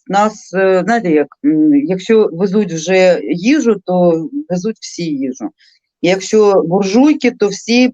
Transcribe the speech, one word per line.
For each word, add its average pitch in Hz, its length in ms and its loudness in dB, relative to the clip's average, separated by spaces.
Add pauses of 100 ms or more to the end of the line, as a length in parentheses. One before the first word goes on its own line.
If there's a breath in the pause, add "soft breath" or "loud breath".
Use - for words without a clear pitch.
нас, 208 480 -2
е, 190 300 2
знаєте, 226 260 -2
як, 147 160 2 (180)
м, 156 300 2
якщо 190 580 0
везуть 185 400 -2
вже 175 500 2
їжу, 220 520 0 (100)
то 175 440 0 (200)
везуть 180 320 -6
всі - 220 -12
їжу. 135 460 -6 (520 soft breath)
Якщо 190 680 2
буржуйки, 220 640 2
то 214 160 -2
всі 240 460 0